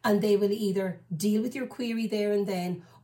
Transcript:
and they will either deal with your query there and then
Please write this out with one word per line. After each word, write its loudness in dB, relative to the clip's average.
and 4
they 4
will 2
either -2
deal 2
with -4
your -6
query -4
there 0
and 0
then -4